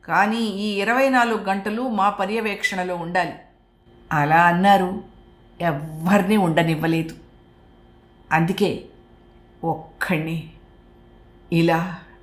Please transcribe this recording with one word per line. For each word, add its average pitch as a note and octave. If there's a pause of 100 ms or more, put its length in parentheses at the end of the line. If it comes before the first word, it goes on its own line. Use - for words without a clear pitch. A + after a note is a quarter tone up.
కానీ G#3
ఈ G#3
ఇరవై B3
నాలుగు A#3
గంటలు G3+
మా G#3
పర్యవేక్షణలో G3+
ఉండాలి. F3 (760)
అలా D#3
అన్నారు. F#3 (460)
ఎవ్వరినీ E3+
ఉండనివ్వలేదు. E3 (1160)
అందుకే E3 (760)
ఒక్కణ్ణి D#3+ (1000)
ఇలా E3+ (220)